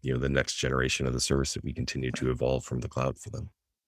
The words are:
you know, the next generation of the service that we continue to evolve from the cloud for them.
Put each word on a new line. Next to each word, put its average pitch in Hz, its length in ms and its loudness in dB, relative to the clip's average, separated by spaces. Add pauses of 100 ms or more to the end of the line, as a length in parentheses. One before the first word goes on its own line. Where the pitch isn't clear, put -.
you 65 100 0
know, 62 60 2
the 69 100 2
next 67 260 2
generation 65 520 2
of 64 60 2
the 62 80 0
service 67 340 2
that - 80 -4
we - 100 -4
continue 64 400 -2
to 64 180 0
evolve 64 340 0
from 62 160 -2
the - 80 -6
cloud 65 300 -2
for - 120 -12
them. - 200 -8 (380)